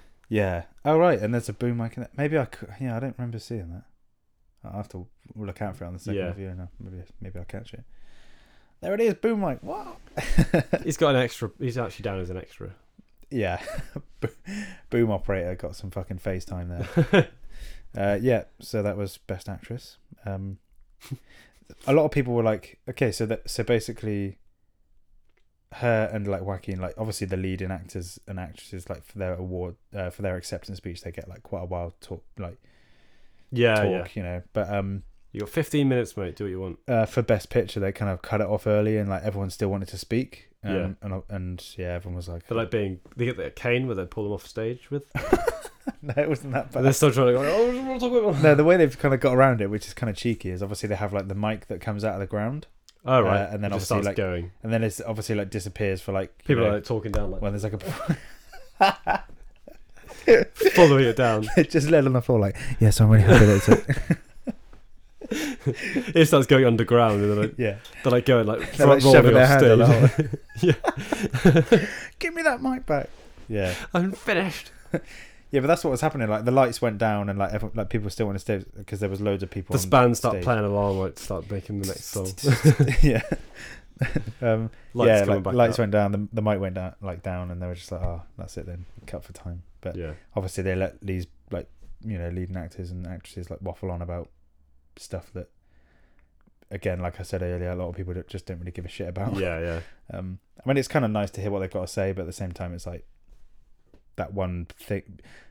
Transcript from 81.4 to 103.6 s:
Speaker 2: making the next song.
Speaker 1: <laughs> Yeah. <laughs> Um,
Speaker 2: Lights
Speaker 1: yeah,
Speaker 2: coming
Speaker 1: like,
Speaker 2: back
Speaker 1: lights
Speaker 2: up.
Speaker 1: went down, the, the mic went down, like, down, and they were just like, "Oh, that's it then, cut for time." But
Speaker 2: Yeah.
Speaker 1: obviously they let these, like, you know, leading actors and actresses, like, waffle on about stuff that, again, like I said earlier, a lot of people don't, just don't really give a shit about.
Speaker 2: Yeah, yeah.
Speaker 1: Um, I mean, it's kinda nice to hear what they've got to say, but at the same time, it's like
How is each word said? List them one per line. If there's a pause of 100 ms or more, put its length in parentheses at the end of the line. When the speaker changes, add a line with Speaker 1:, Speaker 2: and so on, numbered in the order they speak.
Speaker 2:
making
the
next
song. (720)
Speaker 1:
<laughs>
Yeah.
<laughs> (1120)
Um, (240)
Speaker 2:
Lights
Speaker 1:
yeah,
Speaker 2:
coming
Speaker 1:
like,
Speaker 2:
back
Speaker 1:
lights
Speaker 2:
up.
Speaker 1:
went
down,
the,
the
mic
went
down,
like,
down,
and
they
were
just
like,
"Oh, (140)
that's
it
then, (220)
cut
for
time." (180)
But
Speaker 2:
Yeah. (200)
Speaker 1:
obviously
they
let
these, (240)
like, (360)
you
know,
leading
actors
and
actresses,
like,
waffle
on
about (640)
stuff
that, (1200)
again,
like
I
said
earlier,
a
lot
of
people
don't,
just
don't
really
give
a
shit
about.
Speaker 2:
Yeah,
yeah. (380)
Speaker 1:
Um, (240)
I
mean,
it's
kinda
nice
to
hear
what
they've
got
to
say,
but
at
the
same
time,
it's
like (1080)